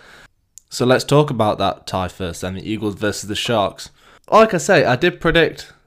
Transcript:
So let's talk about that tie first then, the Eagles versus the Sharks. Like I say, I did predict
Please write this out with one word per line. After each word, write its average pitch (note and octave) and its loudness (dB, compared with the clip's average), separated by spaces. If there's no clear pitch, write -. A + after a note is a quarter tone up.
So - -4
let's B2+ 4
talk D3 2
about A2 0
that - -4
tie F#2 -4
first F2 -10
then, F#2 -8
the F#2+ -8
Eagles G#2 -4
versus G2 -4
the G2+ -6
Sharks. G2+ -2
Like A3 4
I F3+ 0
say, D#3 2
I A#2+ 2
did F3 -2
predict - 0